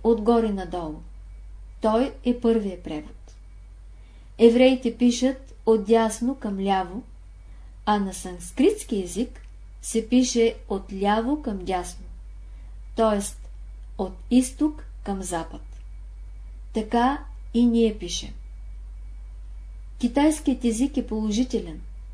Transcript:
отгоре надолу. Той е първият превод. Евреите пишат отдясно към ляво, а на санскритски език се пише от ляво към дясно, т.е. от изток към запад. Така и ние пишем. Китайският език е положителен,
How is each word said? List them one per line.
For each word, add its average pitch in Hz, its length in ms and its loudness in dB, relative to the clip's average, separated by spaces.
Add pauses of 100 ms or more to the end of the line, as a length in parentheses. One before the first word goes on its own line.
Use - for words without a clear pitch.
отгоре 226 480 4
надолу. 175 480 -6 (840)
Той 226 320 4 (120)
е 240 140 2
първият 202 440 2
превод. - 520 -10 (1000)
Евреите 240 600 8
пишат 247 580 2 (100)
отдясно 226 720 4
към 208 240 -6
ляво, 190 440 0 (840)
а 208 140 4
на 190 140 -2
санскритски 190 880 0
език 185 380 -6 (400)
се 220 280 -2
пише 240 460 4 (140)
от 196 240 -4
ляво 220 480 2
към 202 180 -4
дясно, 180 460 -4 (880)
т.е. 214 260 4 (760)
от 190 160 -4 (180)
изток 262 540 2 (180)
към 196 180 -4
запад. 185 400 -6 (1120)
Така 240 520 2 (280)
и 240 120 6
ние 226 320 4
пишем. - 360 -8 (1700)
Китайският 277 640 2
език 233 320 2
е 240 100 -2
положителен, 214 720 -2 (320)